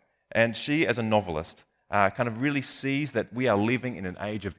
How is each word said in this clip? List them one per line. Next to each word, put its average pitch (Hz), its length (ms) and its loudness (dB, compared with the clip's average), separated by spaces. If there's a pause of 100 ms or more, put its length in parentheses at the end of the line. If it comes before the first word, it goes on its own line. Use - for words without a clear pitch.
(320)
and 113 240 2
she, 151 280 0
as 120 140 2
a 120 40 0
novelist, 95 600 0 (280)
uh, 101 200 4
kind 120 180 -2
of 113 140 -4
really 143 180 0
sees 135 520 -4
that 104 200 -2
we 123 140 -2
are 107 100 6
living 117 380 0
in 90 100 -8
an 90 160 -6
age 104 240 -6
of 98 140 -8